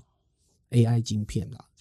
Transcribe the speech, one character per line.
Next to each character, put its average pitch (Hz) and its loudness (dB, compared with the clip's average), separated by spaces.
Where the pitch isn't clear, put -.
A 120 6
I 117 2
晶 110 -4
片 104 -6
啦， - -18